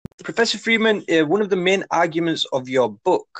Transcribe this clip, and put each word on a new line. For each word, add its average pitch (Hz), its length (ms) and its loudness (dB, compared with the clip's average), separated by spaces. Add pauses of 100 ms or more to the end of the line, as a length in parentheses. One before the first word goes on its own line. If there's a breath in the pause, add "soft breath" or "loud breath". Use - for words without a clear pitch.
(240)
Professor 220 340 -2
Freeman, 220 500 0
uh, 160 160 4
one 170 200 2
of 190 80 -2
the 196 40 2
main 185 360 0
arguments 165 540 0
of 127 220 -4
your 127 220 2
book, 131 380 -2 (120)